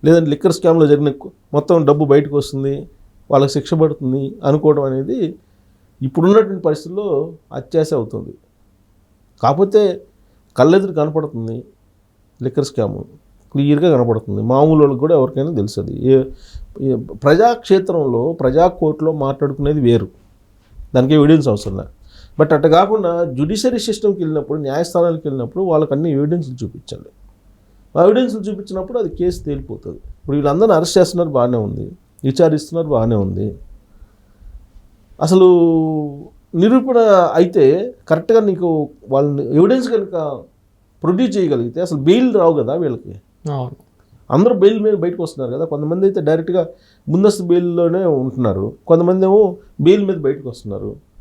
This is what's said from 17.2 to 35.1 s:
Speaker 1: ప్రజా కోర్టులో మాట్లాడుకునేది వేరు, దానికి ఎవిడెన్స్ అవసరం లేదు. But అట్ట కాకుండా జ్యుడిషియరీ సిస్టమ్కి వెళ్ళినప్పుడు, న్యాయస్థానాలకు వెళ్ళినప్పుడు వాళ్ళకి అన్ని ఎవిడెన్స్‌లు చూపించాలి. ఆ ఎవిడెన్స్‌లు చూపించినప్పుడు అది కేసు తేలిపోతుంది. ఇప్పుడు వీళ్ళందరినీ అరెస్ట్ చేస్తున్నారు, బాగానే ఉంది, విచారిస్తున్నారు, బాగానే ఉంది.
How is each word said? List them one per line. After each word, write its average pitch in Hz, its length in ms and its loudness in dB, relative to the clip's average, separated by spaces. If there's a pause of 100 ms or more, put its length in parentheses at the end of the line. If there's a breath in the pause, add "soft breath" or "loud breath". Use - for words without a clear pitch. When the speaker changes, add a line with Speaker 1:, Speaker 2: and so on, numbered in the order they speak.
Speaker 1:
ప్రజా 165 360 2
కోర్టులో 156 440 -2
మాట్లాడుకునేది 143 680 -2
వేరు, 117 280 2 (880)
దానికి 131 200 2
ఎవిడెన్స్ 147 340 4
అవసరం 101 280 -4
లేదు. 98 120 -10 (520 soft breath)
But 156 140 2
అట్ట 147 120 0
కాకుండా 175 580 2
జ్యుడిషియరీ 185 540 -2
సిస్టమ్కి 208 400 -2
వెళ్ళినప్పుడు, 156 400 -4
న్యాయస్థానాలకు 165 680 -2
వెళ్ళినప్పుడు 135 400 -6
వాళ్ళకి 156 280 0
అన్ని 151 200 -2
ఎవిడెన్స్‌లు 143 520 -2
చూపించాలి. - 460 -16 (880)
ఆ 170 60 4
ఎవిడెన్స్‌లు 220 360 2
చూపించినప్పుడు 196 580 -8
అది 202 100 -4
కేసు 175 360 -6
తేలిపోతుంది. 135 520 -10
ఇప్పుడు - 400 -8
వీళ్ళందరినీ 160 380 2
అరెస్ట్ 165 240 2
చేస్తున్నారు, 180 300 2
బాగానే 123 300 0
ఉంది, 104 340 -6 (320)
విచారిస్తున్నారు, 156 640 0
బాగానే 117 280 0
ఉంది. 98 400 -4 (1700)